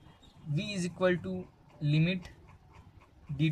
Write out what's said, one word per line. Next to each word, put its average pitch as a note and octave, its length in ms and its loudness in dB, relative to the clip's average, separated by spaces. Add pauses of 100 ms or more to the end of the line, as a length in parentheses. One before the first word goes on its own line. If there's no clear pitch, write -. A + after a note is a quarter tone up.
(560)
V G3+ 180 -2
is F3+ 160 -2
equal F3+ 260 2 (100)
to F#3 100 -6 (500)
limit D#3+ 420 2 (1120)
D D#3 120 4